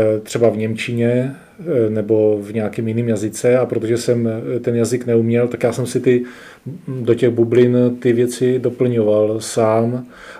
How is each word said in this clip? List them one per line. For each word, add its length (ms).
třeba 260
v 80
němčině, 800
eh, 300
nebo 520
v 120
nějakém 340
jiném 220
jazyce 480
a 80
protože 320
jsem, 300
eh, 320
ten 160
jazyk 300
neuměl, 420
tak 160
já 100
jsem 120
si 140
ty, 240
do 260
těch 160
bublin 720
ty 140
věci 460
doplňoval 800
sám. 640